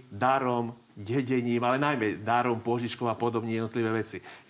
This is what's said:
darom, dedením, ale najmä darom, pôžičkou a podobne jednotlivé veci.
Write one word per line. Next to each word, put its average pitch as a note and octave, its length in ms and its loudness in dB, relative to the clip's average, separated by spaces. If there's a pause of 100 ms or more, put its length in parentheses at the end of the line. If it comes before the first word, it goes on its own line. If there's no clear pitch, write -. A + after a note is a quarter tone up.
(100)
darom, A#2+ 640 0 (240)
dedením, A#2+ 640 0
ale B2 160 4
najmä A#2+ 480 0
darom, A#2+ 320 2
pôžičkou A#2+ 480 -2
a A2+ 80 0
podobne A2+ 400 -2
jednotlivé A2+ 480 0
veci. G2 160 -6 (320)